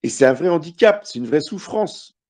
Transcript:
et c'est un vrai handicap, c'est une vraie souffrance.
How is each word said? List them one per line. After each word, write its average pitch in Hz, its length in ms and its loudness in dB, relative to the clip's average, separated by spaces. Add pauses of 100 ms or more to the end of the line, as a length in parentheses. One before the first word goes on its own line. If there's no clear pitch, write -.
et - 80 -4
c'est - 160 2
un 131 80 4
vrai 160 160 -2
handicap, 175 560 2
c'est - 140 -12
une 120 80 -8
vraie 143 120 0
souffrance. - 760 -8 (120)